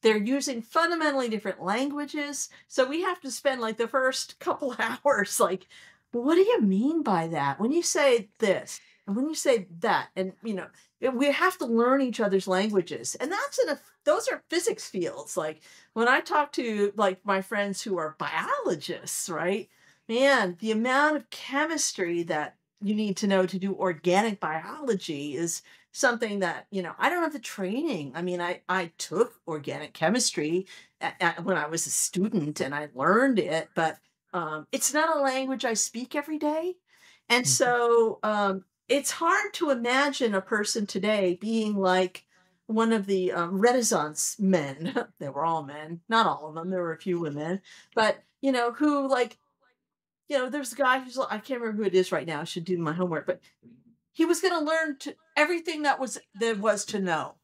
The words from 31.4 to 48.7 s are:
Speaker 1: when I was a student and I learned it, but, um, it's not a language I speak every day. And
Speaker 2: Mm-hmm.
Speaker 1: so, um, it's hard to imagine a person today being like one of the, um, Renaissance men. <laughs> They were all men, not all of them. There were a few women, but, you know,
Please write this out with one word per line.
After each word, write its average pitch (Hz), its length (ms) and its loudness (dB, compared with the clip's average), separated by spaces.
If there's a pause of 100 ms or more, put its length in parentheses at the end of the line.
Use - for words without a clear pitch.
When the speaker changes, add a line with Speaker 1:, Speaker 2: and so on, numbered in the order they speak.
Speaker 1:
when 190 120 2
I 151 100 -2
was 160 200 -4
a - 40 -6
student 175 680 0
and 143 140 -4
I 147 200 -6
learned 208 440 4
it, 156 360 -2
but, 160 240 0 (340)
um, 156 380 -6
it's - 240 -2
not 320 220 2
a 285 40 0
language 262 440 -2
I 233 100 0
speak 226 400 -4
every 294 240 -4
day. 320 380 -2 (520)
And 247 160 4
Speaker 2:
Mm-hmm. - 60 0
Speaker 1:
so, 240 720 4
um, 202 420 0 (240)
it's 277 220 2
hard 392 440 0
to 320 160 0
imagine 254 640 2
a 190 60 2
person 208 460 -2
today 196 540 0
being 214 360 0
like 185 480 2 (420)
one 226 260 2
of 208 140 0
the, 185 260 2
um, 175 280 -2
Renaissance 214 800 2
men. 165 560 0 (180)
<laughs> - 60 -20
They 147 120 -8
were 143 140 -4
all 160 200 0
men, 156 440 -12
not 226 180 4
all 147 220 -2
of 151 60 -12
them. 170 160 -6
There 185 120 -2
were 170 100 -2
a 160 80 -8
few 175 180 -2
women, 160 420 -4 (340)
but, 214 280 2 (180)
you 269 120 0
know, 240 200 0